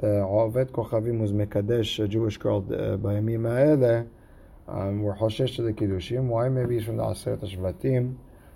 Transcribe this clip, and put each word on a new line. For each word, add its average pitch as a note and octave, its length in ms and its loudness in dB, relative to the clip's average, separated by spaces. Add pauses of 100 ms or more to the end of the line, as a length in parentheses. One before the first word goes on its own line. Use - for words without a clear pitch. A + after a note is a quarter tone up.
uh, G#2 240 2
Oved A2+ 460 2
Kochavim A#2 480 -2
was G#2 140 0
Mekadesh, G#2 680 0
a G#2+ 60 2
Jewish G#2+ 300 0
girl, G#2 320 0
uh, G2+ 260 -2
Bayamim G#2 480 0
Ha'eleh. A#2+ 640 4 (640)
Um, G2 320 -2
we're G2+ 160 -2
Hoshesh A2+ 400 0
to A#2+ 60 -2
the A2 100 0
Kiddushim. G#2 540 -2
Why? A#2 200 0
Maybe B2 280 0
he's G#2+ 100 -2
from A2+ 100 -4
the A2+ 80 -2
Aseret A2 360 -4
HaShvatim. A2 760 -2 (400)